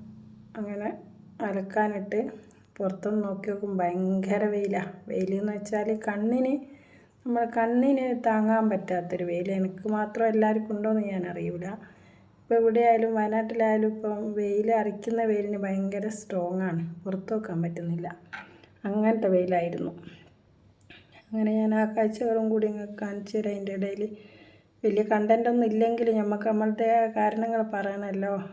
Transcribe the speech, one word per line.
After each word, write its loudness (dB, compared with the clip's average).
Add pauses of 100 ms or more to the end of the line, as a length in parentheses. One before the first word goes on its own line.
(600)
അങ്ങനെ -6 (580)
അലക്കാനിട്ട് -2 (580)
പുറത്തൊന്ന് -2
നോക്കി -6
നോക്കും, -4 (100)
ഭയങ്കര 0 (100)
വെയിലാണ്. -2 (200)
വെയിലെന്ന് -2
വെച്ചാൽ -2 (180)
കണ്ണിന്, 0 (720)
നമ്മുടെ 0 (100)
കണ്ണിന് 4 (220)
താങ്ങാൻ 4
പറ്റാത്തൊരു -2
വെയിൽ. -2 (100)
എനിക്ക് -4 (100)
മാത്രം 0
എല്ലാവർക്കും 2
ഉണ്ടോയെന്ന് 0
ഞാൻ -2
അറിയില്ല. -6 (760)
ഇപ്പോൾ 2
എവിടെയായാലും 6
വയനാട്ടിലായാലും 2
ഇപ്പം -4 (180)
വെയിൽ, 0 (140)
അറിക്കുന്ന -2
വെയിലിന് -2
ഭയങ്കര -2 (120)
സ്ട്രോങ് -2
ആണ്, -2 (200)
പുറത്ത് -6
വെക്കാൻ -4
പറ്റുന്നില്ല, -4 (800)
അങ്ങനത്തെ 2
വെയിലായിരുന്നു. 0 (1400)
അങ്ങനെ 0
ഞാൻ 4
ആ 4 (140)
കാഴ്ചകളും 2
കൂടി 2
നിങ്ങൾക്ക് -8
കാണിച്ചു -8
തരാം. -2
അതിൻ്റെ -6
ഇടയിൽ -4 (800)
വലിയ 2
കണ്ടന്റ് 4
ഒന്നും 4
ഇല്ലെങ്കിൽ 2 (120)
നമുക്ക് 0
നമ്മളുടെ 2 (300)
കാരണങ്ങൾ 2 (120)
പറയണമല്ലോ, -4 (220)